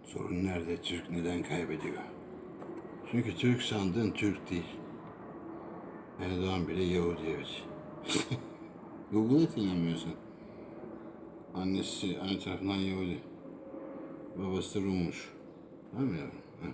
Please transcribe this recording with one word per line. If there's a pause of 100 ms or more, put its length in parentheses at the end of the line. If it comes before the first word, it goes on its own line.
Sorun
nerede?
Türk
neden
kaybediyor? (1080)
Çünkü
Türk
sandığın
Türk
değil. (1500)
Erdoğan
bile
Yahudi,
evet. (420)
<laughs> (840)
Google'a
hiç
inanmıyorsun. (1400)
Annesi,
anne
tarafından
Yahudi. (1160)
Babası
da
Rummuş. (580)
Tamam
mı
yavrum? (200)
Ha.